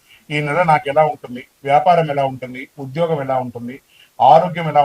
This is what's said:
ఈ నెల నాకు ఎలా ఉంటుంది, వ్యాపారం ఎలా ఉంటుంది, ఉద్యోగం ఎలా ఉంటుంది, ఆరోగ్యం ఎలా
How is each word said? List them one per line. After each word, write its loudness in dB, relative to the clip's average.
ఈ -2
నెల -2
నాకు 0
ఎలా 4
ఉంటుంది, -14
వ్యాపారం 2
ఎలా 0
ఉంటుంది, -10
ఉద్యోగం -4
ఎలా -2
ఉంటుంది, -12
ఆరోగ్యం 4
ఎలా 4